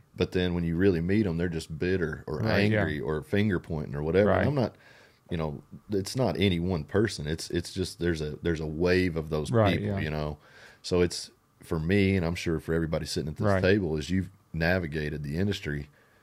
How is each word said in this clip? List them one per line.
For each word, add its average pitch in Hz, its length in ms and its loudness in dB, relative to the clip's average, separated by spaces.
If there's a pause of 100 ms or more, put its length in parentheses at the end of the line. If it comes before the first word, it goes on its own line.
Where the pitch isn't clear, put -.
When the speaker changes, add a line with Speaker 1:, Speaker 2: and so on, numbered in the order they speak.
(160)
Speaker 1:
But 90 160 0
then 90 220 0
when 87 100 0
you 82 140 0
really 90 240 4
meet 101 240 2
'em, 82 120 -2
they're 87 120 0
just 80 280 -8
bitter 87 500 -2
or 76 100 -4
Speaker 2:
Right, 104 340 2
yeah. 107 100 2
Speaker 1:
angry 76 180 -2
or 71 240 -2
finger 101 360 2
pointing 73 360 -6
or 73 80 -4
whatever. 92 260 4
And 92 100 4
Speaker 2:
Right. 107 80 2
Speaker 1:
I'm 143 80 0
not, 120 200 0 (540)
you 90 80 -4
know, 76 240 -4 (280)
it's 98 260 -2
not 117 240 0
any 92 220 2
one 87 240 -2
person. 98 420 0
It's, 82 220 -6
it's - 240 -4
just, 92 260 -6
there's 82 220 0
a, 76 200 -8
there's 80 200 0
a 78 60 -6
wave 87 500 2
of 78 140 -4
those 76 200 -2
Speaker 2:
Right, 101 280 4
Speaker 1:
people, 101 160 -2
Speaker 2:
yeah. 95 40 -4
Speaker 1:
you 76 120 -2
know? 76 260 -4 (440)
So 90 200 2
it's, - 280 0 (340)
for 82 160 -4
me, 95 380 4
and 85 80 0
I'm 85 100 -2
sure 80 240 -2
for 82 140 -4
everybody 80 320 0
sitting 76 240 -4
at 76 80 -8
this 107 80 0
Speaker 2:
Right. 95 180 4
Speaker 1:
table, 92 320 2
is 76 140 -4
you've 92 200 0 (220)
navigated 78 720 -2
the 71 140 -6
industry. 78 520 -4 (340)